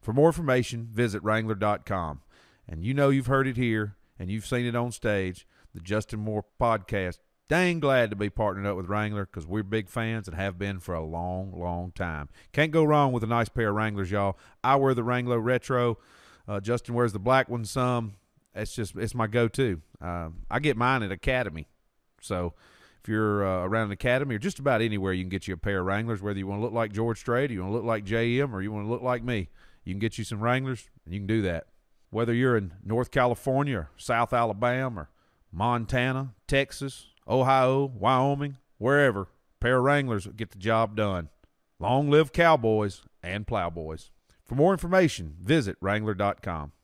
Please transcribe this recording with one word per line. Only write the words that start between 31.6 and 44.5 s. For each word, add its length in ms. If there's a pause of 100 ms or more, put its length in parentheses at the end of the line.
Whether 240
you're 240
in 160 (100)
North 280
California 680
or 180
South 380
Alabama 680
or 80 (420)
Montana, 840 (140)
Texas, 680 (140)
Ohio, 580
Wyoming, 720 (220)
wherever, 420
a 60 (320)
pair 180
of 60
Wranglers 420
will 80
get 160
the 80
job 380
done. 340 (480)
Long 320
live 240
Cowboys 680 (180)
and 240
Plowboys. 640 (340)
For 120